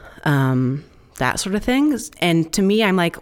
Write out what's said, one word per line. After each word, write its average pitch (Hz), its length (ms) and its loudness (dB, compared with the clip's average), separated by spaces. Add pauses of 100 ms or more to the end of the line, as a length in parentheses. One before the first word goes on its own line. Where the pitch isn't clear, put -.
(240)
um, 135 600 0 (340)
that - 220 -2
sort 190 160 -4
of 208 80 -2
thing. 269 340 2 (220)
And 165 320 2
to - 100 0
me, 208 220 2
I'm 190 140 2
like, 170 240 0